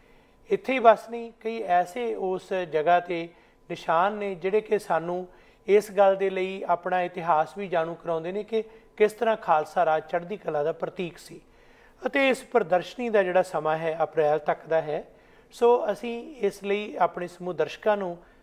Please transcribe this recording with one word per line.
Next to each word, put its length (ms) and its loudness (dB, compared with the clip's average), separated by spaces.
ਇੱਥੇ 240 -2
ਹੀ 60 0
ਬਸ 300 6
ਨਹੀਂ, 300 -10
ਕਈ 220 -6
ਐਸੇ 540 0
ਉਸ 380 -4
ਜਗ੍ਹਾ 460 2
'ਤੇ 300 -6
ਨਿਸ਼ਾਨ 440 0
ਨੇ, 220 -6
ਜਿਹੜੇ 260 0
ਕਿ 180 -2
ਸਾਨੂੰ 480 -4
ਇਸ 240 4
ਗੱਲ 240 6
ਦੇ 140 0
ਲਈ 380 -4
ਆਪਣਾ 340 0
ਇਤਿਹਾਸ 560 0
ਵੀ 100 -6
ਜਾਣੂ 280 -2
ਕਰਾਉਂਦੇ 360 -6
ਨੇ 120 -6
ਕਿ 200 -2
ਕਿਸ 160 4
ਤਰ੍ਹਾਂ 240 0
ਖਾਲਸਾ 480 2
ਰਾਜ 240 2
ਚੜ੍ਹਦੀ 280 -4
ਕਲਾ 260 -4
ਦਾ 80 0
ਪ੍ਰਤੀਕ 460 -8
ਸੀ। 240 -20
ਅਤੇ 240 2
ਇਸ 140 0
ਪ੍ਰਦਰਸ਼ਨੀ 640 0
ਦਾ 140 4
ਜਿਹੜਾ 180 2
ਸਮਾਂ 360 0
ਹੈ, 260 -2
ਅਪ੍ਰੈਲ 360 2
ਤੱਕ 260 -4
ਦਾ 160 0
ਹੈ। 260 -6
ਸੋ 400 2
ਅਸੀਂ 440 -8
ਇਸ 280 -4
ਲਈ 320 -4
ਆਪਣੇ 320 -2
ਸਮੂਹ 260 -10
ਦਰਸ਼ਕਾਂ 440 0
ਨੂੰ 200 -6